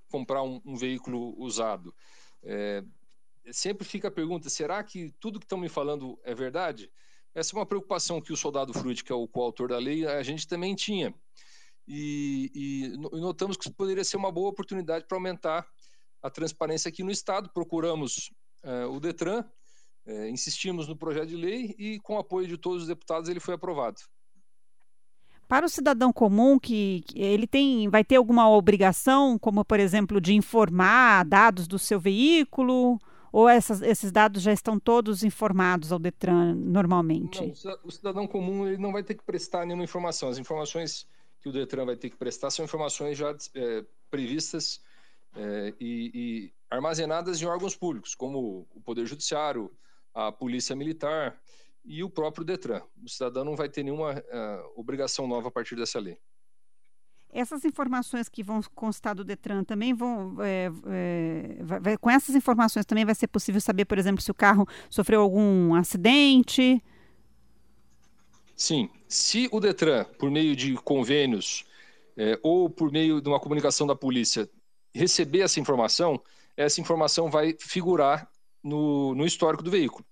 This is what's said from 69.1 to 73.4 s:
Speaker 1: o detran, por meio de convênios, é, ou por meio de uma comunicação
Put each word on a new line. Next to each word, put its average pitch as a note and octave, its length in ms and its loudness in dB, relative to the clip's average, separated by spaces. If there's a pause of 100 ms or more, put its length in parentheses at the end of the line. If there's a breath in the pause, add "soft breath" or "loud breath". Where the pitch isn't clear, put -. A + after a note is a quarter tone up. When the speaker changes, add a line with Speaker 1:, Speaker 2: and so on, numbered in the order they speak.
Speaker 1:
o G#3+ 80 0
detran, D#3 440 2 (140)
por C#3+ 120 0
meio D3+ 260 2
de C3 200 -2
convênios, C3 920 0 (500 soft breath)
é, A2 260 0
ou E3+ 260 4
por D#3 220 -2
meio D#3 300 2
de C#3 80 -4
uma C#3+ 100 2
comunicação D3 480 0